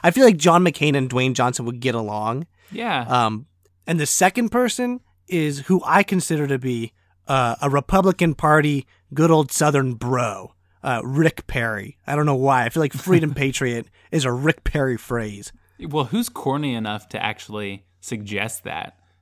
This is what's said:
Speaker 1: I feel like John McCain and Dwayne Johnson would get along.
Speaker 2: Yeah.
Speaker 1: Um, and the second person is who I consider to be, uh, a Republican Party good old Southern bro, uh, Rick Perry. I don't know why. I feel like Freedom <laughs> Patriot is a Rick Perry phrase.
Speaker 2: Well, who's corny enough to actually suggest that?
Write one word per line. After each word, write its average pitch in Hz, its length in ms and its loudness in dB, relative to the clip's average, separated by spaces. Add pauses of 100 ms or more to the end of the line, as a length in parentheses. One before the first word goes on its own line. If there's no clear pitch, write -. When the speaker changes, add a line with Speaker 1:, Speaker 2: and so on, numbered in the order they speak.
Speaker 1:
I 175 80 4
feel 262 140 6
like 220 120 8
John 170 260 6
McCain 151 320 2
and 131 140 0
Dwayne 127 240 0
Johnson 127 320 -2
would 120 140 -6
get 120 160 -2
along. 110 500 -4 (260)
Speaker 2:
Yeah. 220 360 -4
Speaker 1:
Um, 117 400 0 (400)
and 165 120 0
the 147 60 -2
second 214 440 2
person 247 520 -2 (260)
is 151 340 -2
who 185 240 2
I 185 180 4
consider 165 440 -2
to 139 120 0
be, 120 340 -4 (340)
uh, 123 340 0
a 143 80 0
Republican 175 640 2
Party 151 520 2 (260)
good 160 180 4
old 156 200 4
Southern 143 420 2
bro, 117 600 -4 (300)
uh, 123 200 -2
Rick 151 440 0
Perry. 110 500 -4 (100)
I 139 80 -4
don't 151 100 0
know 147 100 2
why. 131 300 2
I 117 40 -2
feel 165 120 -2
like 147 120 -2
Freedom 160 400 2
<laughs> - 20 -10
Patriot 131 520 -4 (240)
is 151 140 0
a 127 60 0
Rick 139 320 0
Perry 131 340 0
phrase. 107 540 -8 (280)
Speaker 2:
Well, 151 260 -4
who's 226 240 -4
corny 139 440 -4
enough 107 360 -6
to - 140 -8
actually 104 600 -10 (160)
suggest 104 640 -8
that? - 340 -12 (240)